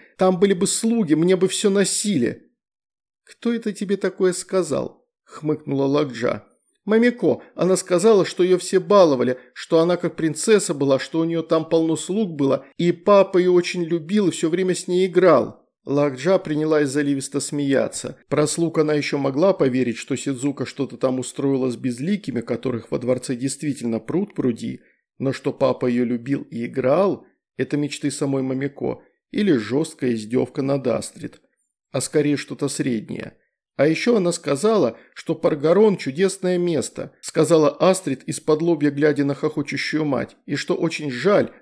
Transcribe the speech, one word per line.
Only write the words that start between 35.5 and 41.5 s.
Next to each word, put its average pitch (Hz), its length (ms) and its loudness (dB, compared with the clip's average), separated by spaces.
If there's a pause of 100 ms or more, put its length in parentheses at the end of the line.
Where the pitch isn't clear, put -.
чудесное 180 600 -2
место, 165 640 -2
сказала 156 580 2
Астрид 165 460 0
из-под 151 360 -2
лобья, 156 300 2
глядя 143 340 2
на 139 100 0
хохочущую 151 680 -4
мать, 123 320 -4 (100)
и 139 100 -4
что - 180 -2
очень 156 380 -4
жаль, 135 500 2